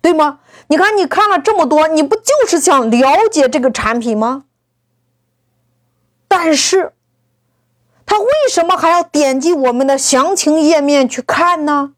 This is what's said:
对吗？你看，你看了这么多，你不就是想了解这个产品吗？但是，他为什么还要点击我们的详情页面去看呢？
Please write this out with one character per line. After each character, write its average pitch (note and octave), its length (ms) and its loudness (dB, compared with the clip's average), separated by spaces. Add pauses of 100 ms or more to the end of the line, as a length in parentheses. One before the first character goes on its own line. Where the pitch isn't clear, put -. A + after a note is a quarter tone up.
对 E4+ 100 2
吗？ D4 280 0 (300)
你 D#4 80 2
看， G#4 200 2
你 F4+ 80 0
看 G#4 240 0
了 F#4 80 0
这 G#4 180 0
么 D#4+ 120 0
多， D#4 200 2
你 D#4 140 0
不 D4 140 0
就 C5 320 0
是 E4+ 120 0
想 C4+ 300 0
了 C4+ 400 2
解 C4+ 180 0
这 C4 120 -2
个 B3 120 0
产 A#3 280 -4
品 A3+ 180 -4
吗？ B3 280 -6 (1800)
但 E4+ 280 0
是， - 380 -2 (1120)
他 G#4 120 -2
为 G#4+ 100 -2 (220)
什 E4 160 0
么 F4 120 0
还 E4 120 0
要 F4 140 2
点 C#4 340 0
击 D#4 140 -2
我 C4 220 0
们 C4 120 0
的 C4+ 120 0
详 C#4 360 0
情 D#4 280 0
页 D#4 180 2
面 C#4+ 300 0
去 - 120 -10
看 E4 440 -2
呢？ C#4+ 320 -4